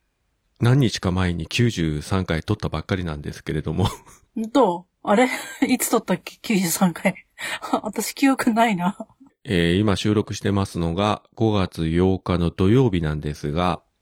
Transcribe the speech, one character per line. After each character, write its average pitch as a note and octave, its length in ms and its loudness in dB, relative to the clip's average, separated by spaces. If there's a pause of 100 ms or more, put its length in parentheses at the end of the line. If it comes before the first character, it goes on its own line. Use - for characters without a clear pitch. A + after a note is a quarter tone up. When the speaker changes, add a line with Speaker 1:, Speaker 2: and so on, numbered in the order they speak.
(600)
Speaker 1:
何 B2 200 4
日 A#2+ 180 2
か F#2 140 -2
前 F2+ 240 0
に D#2+ 100 -6
九 A#2+ 240 0
十 D#2 320 -2
三 F#2+ 240 -2
回 D#2+ 160 -2
撮 G#2+ 140 -2
っ - 20 -6
た - 120 -4
ば D#2+ 100 -6
っ D2+ 40 -8
か G#2 120 -4
り F#2 100 -4
な D#2+ 80 -6
ん D2 80 -10
で D#2 100 -10
す - 120 -14
け D#2+ 100 -6
れ D2+ 80 -2
ど D#2 120 -6
も。 F#2 140 0 (460)
Speaker 2:
ほ A3+ 80 -6
ん A3 80 -6
と？ G3 380 2 (160)
あ G#3 120 0
れ？ B3+ 140 4 (160)
<laughs> - 240 -8
い B3 80 2
つ - 120 -2
撮 B3 100 2
っ - 40 -8
た F#3 120 -2
っ - 80 -6
け？ - 180 -18
九 A3 160 0
十 F#3 120 0
三 E3+ 240 2
回。 - 300 -4 (140)
<laughs> - 320 -10 (140)
私 G#3+ 300 -6
記 - 140 0
憶 C4 260 2
な A3+ 140 4
い G#3+ 80 2
な。 F3+ 220 -2 (460)
Speaker 1:
え E2+ 300 2
ー、 F#2 60 4
今 G#2 160 2
収 G#2+ 200 0
録 G#2 180 -2
し - 60 -8
て G2+ 120 -2
ま G2 140 2
す - 140 -6
の E2 160 -2
が G#2 260 0 (140)
五 A2+ 180 2
月 F2+ 340 -2
八 F2+ 320 2
日 F2 200 0
の E2+ 100 2
土 F#2+ 200 2
曜 B2+ 200 4
日 F#2 100 0
な D#2 140 -2
ん D2+ 80 -6
で D2 140 -4
す D2 160 -6
が、 F2 320 -2 (180)